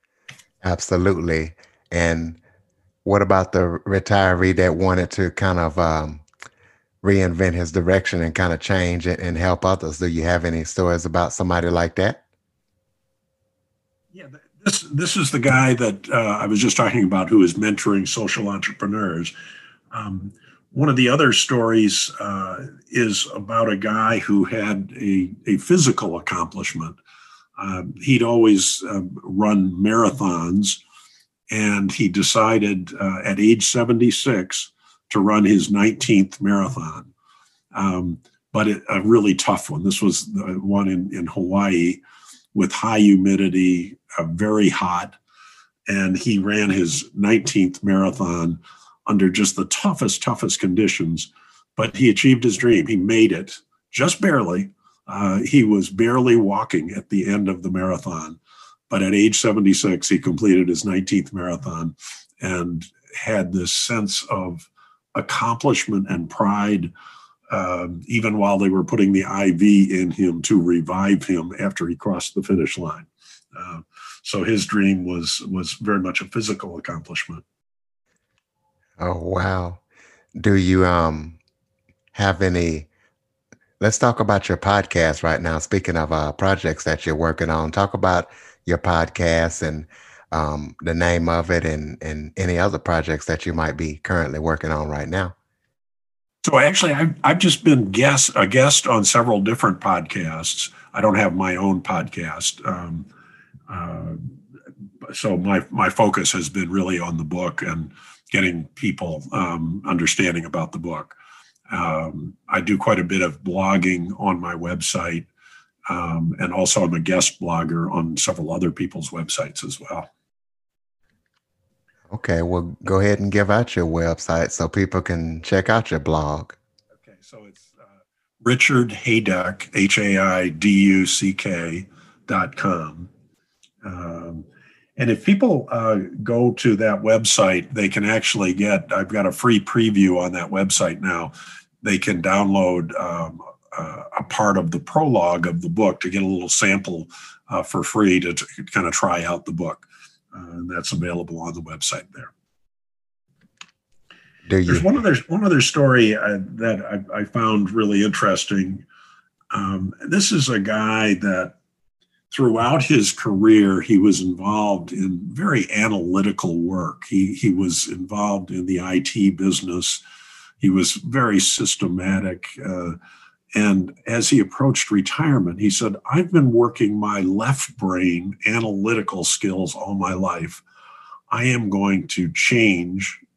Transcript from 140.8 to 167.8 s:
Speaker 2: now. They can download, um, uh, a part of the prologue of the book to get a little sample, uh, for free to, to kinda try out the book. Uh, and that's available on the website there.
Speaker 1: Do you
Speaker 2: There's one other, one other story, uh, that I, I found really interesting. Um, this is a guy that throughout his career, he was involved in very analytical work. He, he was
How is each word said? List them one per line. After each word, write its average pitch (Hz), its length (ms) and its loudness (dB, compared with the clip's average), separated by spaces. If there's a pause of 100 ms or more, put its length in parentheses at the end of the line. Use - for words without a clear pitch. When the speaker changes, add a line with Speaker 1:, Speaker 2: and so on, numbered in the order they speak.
Speaker 2:
now. 85 300 -4 (520)
They 101 160 0
can 92 220 -2
download, 92 800 0
um, 85 420 -6 (380)
uh, - 240 -12 (160)
a - 60 -6
part 101 340 0
of 85 140 -2
the 90 80 -4
prologue 87 640 0
of 85 160 -4
the 87 60 -6
book 92 320 0
to 92 100 -6
get 98 140 -2
a - 20 -2
little 90 220 -4
sample, 95 580 -2 (420)
uh, 90 140 -4
for 90 220 -4
free 98 340 4
to, 87 160 -4
to - 300 -12
kinda 90 260 -2
try 87 340 -2
out 85 200 -6
the - 80 -10
book. 82 340 -8 (500)
Uh, 87 140 -18
and 87 180 -12
that's 85 220 -6
available 85 500 -6
on 85 140 -10
the 85 80 -12
website 78 500 -8
there. - 200 -20 (2250)
Speaker 1:
Do 95 100 2
you 92 60 4
Speaker 2:
There's - 180 2
one 214 160 4
other, 202 160 2 (140)
one 202 160 -2
other 170 160 4
story, 123 560 4
uh, 104 240 -2 (160)
that 104 580 -4
I, 104 60 -6
I 104 40 -4
found 107 460 0
really 104 340 2
interesting. 98 800 0 (680)
Um, 98 420 -4 (140)
this 196 240 2
is 143 160 2
a 117 100 0
guy 107 560 0
that 92 400 -2 (760)
throughout 123 520 2
his 135 280 4
career, 101 680 6
he 104 160 4
was 95 240 6
involved 95 720 -2
in 92 320 -4
very 131 480 0
analytical 98 880 0
work. 87 500 -4
He, 98 240 2
he 95 220 2
was 90 340 -2